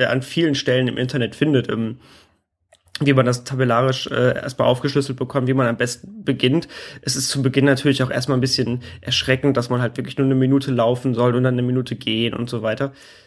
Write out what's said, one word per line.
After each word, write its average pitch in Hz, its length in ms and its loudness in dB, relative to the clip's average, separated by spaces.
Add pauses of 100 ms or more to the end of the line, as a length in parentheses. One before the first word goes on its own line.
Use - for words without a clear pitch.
an 127 160 0
vielen 156 340 0
Stellen 127 340 2
im 113 80 -6
Internet 127 380 -2
findet, 147 360 2
ähm, 113 280 -4 (1000)
wie 143 140 4
man 131 120 6
das 123 200 0
tabellarisch, 131 600 0
äh, 123 280 2
erstmal - 320 -2
aufgeschlüsselt 135 500 0
bekommt, 127 300 -2
wie 131 60 2
man 131 140 2
am 117 100 -2
besten 190 480 -6
beginnt. 139 420 0 (340)
Es 127 140 -4
ist 131 140 -4
zu 139 120 -2
Beginn 135 240 2
natürlich 139 380 2
auch 123 60 -2
erstmal 127 280 -2
ein 123 40 0
bisschen 123 400 -2 (200)
erschreckend, 131 540 0
dass 120 140 -2
man 123 120 0
halt 120 160 -2
wirklich 123 200 -8
nur 139 80 2
eine 135 100 2
Minute 135 360 2
laufen 123 420 2
soll 120 220 2
und 123 80 2
dann 127 100 2
eine 123 80 0
Minute 123 340 -2
gehen 113 380 -2
und 120 160 -6
so 113 140 -6
weiter. 120 280 -2 (360)